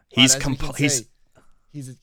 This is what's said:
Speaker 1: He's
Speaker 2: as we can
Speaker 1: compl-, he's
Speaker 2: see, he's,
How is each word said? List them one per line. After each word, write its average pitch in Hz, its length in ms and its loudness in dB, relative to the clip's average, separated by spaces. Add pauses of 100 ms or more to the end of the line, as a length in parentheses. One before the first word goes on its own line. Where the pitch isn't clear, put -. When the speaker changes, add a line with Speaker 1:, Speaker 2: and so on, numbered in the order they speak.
(100)
Speaker 1:
He's 131 260 4
Speaker 2:
as 135 100 -4
we 135 80 -2
can - 140 -6
Speaker 1:
compl-, - 80 -10
he's 143 220 0
Speaker 2:
see, 117 60 -10 (680)
he's, 131 300 -16